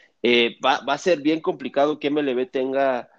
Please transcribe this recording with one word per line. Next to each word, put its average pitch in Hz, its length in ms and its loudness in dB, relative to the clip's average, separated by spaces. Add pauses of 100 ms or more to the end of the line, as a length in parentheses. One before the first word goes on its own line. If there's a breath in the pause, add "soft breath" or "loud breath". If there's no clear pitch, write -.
(240 soft breath)
Eh, 117 420 2
va, 135 220 2
va 135 60 0
a 147 40 -2
ser 165 240 0
bien 156 200 0
complicado 147 580 -2
que 147 80 -2
M 147 140 0
L 135 120 0
B 127 120 -2
tenga 131 720 -2